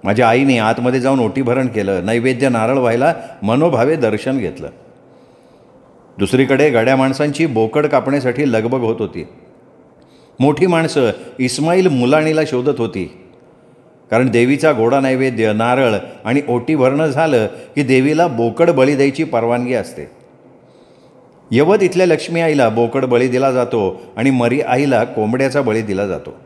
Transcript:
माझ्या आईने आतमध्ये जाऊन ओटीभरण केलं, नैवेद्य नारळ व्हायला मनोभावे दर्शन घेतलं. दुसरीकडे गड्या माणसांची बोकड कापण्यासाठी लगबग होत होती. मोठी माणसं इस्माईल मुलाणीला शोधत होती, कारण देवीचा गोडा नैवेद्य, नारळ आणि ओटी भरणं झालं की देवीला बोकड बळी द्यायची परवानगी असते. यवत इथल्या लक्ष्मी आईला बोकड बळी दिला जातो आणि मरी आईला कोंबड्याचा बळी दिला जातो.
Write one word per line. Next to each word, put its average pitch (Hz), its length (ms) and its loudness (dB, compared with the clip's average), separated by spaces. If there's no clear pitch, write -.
माझ्या 113 240 2
आईने 127 300 4
आतमध्ये 120 420 0
जाऊन 131 200 0
ओटीभरण 120 460 0
केलं, 98 400 -2
नैवेद्य 120 420 0
नारळ 120 300 0
व्हायला 123 360 0
मनोभावे 135 540 2
दर्शन 127 420 -2
घेतलं. 80 300 -8
दुसरीकडे 135 520 2
गड्या 120 260 2
माणसांची 139 500 0
बोकड 123 400 0
कापण्यासाठी 135 680 -2
लगबग 117 280 -2
होत 113 180 -2
होती. 92 300 -8
मोठी 147 260 2
माणसं 160 440 2
इस्माईल 156 480 0
मुलाणीला 156 600 2
शोधत 127 340 -2
होती, 95 320 -4
कारण 120 200 2
देवीचा 139 420 2
गोडा 120 280 2
नैवेद्य, 127 520 0
नारळ 120 400 2
आणि 127 240 0
ओटी 120 260 -2
भरणं 139 320 2
झालं 139 400 0
की - 360 -6
देवीला 143 440 2
बोकड 117 440 0
बळी 131 260 2
द्यायची 139 280 0
परवानगी 120 500 -2
असते. - 520 -8
यवत 165 320 4
इथल्या 180 240 2
लक्ष्मी 165 340 0
आईला 147 280 2
बोकड 117 360 0
बळी 120 240 2
दिला 127 240 0
जातो 117 500 -2
आणि 123 140 0
मरी 123 300 0
आईला 127 440 0
कोंबड्याचा 127 580 -2
बळी 110 200 0
दिला 101 240 -4
जातो. 82 280 -8